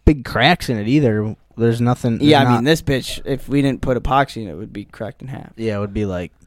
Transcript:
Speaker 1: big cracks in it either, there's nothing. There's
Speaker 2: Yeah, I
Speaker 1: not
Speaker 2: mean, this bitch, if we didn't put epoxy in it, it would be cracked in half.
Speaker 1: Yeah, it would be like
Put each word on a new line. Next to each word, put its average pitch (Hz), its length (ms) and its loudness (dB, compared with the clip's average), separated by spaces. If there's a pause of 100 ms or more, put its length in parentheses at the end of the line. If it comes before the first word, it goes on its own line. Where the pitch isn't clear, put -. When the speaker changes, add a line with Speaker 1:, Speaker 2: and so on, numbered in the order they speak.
Speaker 1:
big 147 200 2
cracks 143 420 2
in 113 120 -2
it 104 80 -4
either, 113 480 2 (200)
there's 117 240 2
nothing. 120 380 0
There's 143 140 2
Speaker 2:
Yeah, 139 100 6
I - 40 4
Speaker 1:
not 123 100 4
Speaker 2:
mean, 117 80 0
this 156 180 2
bitch, - 420 -4
if - 240 -6
we 139 140 0
didn't 139 200 -2
put 123 200 -2
epoxy 135 400 0
in 107 60 -10
it, 80 60 -12
it 76 40 -12
would 110 160 -14
be 104 120 -12
cracked - 360 -14
in 135 60 -14
half. - 300 -14
Speaker 1:
Yeah, 110 200 -4
it - 20 -4
would 101 140 -4
be 107 120 -2
like 90 260 -6 (160)